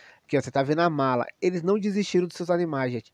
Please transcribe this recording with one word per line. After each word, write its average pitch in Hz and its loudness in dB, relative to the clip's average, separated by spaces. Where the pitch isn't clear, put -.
Aqui, 143 0
ó, - 0
você 127 -6
tá 139 2
vendo 151 2
a 175 6
mala. 131 0
Eles 180 0
não 196 2
desistiram 190 0
dos - -14
seus 175 -8
animais, 156 0
gente. 113 -8